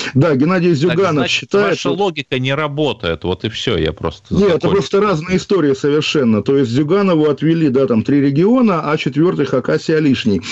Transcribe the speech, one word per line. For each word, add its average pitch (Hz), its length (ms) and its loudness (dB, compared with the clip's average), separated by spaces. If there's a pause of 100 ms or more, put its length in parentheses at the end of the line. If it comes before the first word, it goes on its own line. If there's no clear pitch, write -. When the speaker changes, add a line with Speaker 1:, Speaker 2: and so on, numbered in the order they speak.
(160)
Speaker 1:
Да, 143 200 4
Геннадий 175 360 2
Speaker 2:
Так, 147 80 2
Speaker 1:
Зюганов 175 340 0
Speaker 2:
значит, 135 180 -2
Speaker 1:
считает, - 360 0
Speaker 2:
ваша 175 120 -2
Speaker 1:
что 175 140 -4
Speaker 2:
логика 160 460 -4
не 131 140 -2
работает, 139 680 -4
вот 90 220 -4
и 104 40 -4
все, - 280 -4
я 78 160 -2
просто - 400 -8
Speaker 1:
Нет, - 80 2
это 196 120 2
Speaker 2:
закончу. 156 200 0
Speaker 1:
просто 196 280 0
разные 180 360 0
истории 160 360 0
совершенно. 143 680 0
То 139 160 0
есть 127 140 0
Зюганову 156 580 2
отвели, 160 400 0
да, 131 160 2
там 113 180 0
три 143 160 2
региона, 165 720 2
а 156 60 0
четвертый 151 480 0
Хакасия 151 540 0
лишний. 120 420 0 (100)